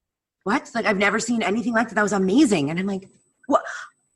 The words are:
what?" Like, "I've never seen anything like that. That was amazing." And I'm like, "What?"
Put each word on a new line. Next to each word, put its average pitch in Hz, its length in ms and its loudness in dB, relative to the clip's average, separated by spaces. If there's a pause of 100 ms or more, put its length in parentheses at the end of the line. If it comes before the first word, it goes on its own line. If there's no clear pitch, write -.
(440)
what?" 254 320 -2
Like, 220 100 -4
"I've 202 120 0
never 202 240 0
seen 240 200 -2
anything 202 300 -2
like 226 160 0
that. 196 80 -16
That 214 80 2
was 196 80 0
amazing." 196 580 4
And 165 80 -4
I'm 190 80 -2
like, 196 220 -6 (400)
"What?" - 160 2 (520)